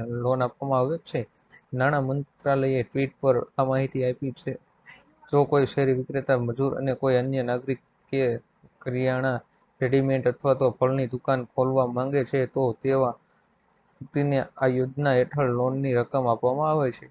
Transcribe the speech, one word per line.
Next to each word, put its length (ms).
લોન 260
આપવામાં 380
આવે 220
છે. 200
નાણાં 360
મંત્રાલયે 760
ટ્વીટ 340
પર 200
આ 160
માહિતી 380
આપી 300
છે. 180
જો 200
કોઈ 240
શેરી 260
વિક્રેતા, 440
મજૂર 360
અને 200
કોઈ 240
અન્ય 260
નાગરિક 380
કે 100
કરિયાણા, 600
રેડીમેડ 440
અથવા 300
તો 160
ફળની 360
દુકાન 400
ખોલવા 400
માંગે 360
છે, 220
તો 180
તેવા 400
વ્યક્તિને 460
આ 140
યોજના 460
હેઠળ 400
લોનની 400
રકમ 320
આપવામાં 440
આવે 220
છે. 200